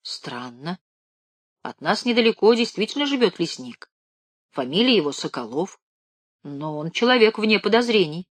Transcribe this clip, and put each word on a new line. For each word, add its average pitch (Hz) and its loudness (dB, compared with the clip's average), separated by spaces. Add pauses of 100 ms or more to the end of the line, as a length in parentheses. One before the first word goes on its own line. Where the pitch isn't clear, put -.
Странно. 127 -12 (800)
От - -12
нас 170 -2
недалеко 226 4
действительно 233 -2
живет 247 0
лесник. 127 -8 (600)
Фамилия 196 2
его 147 0
Соколов, 139 -8 (640)
но 147 -10
он 160 -8
человек 233 4
вне 214 2
подозрений. 208 2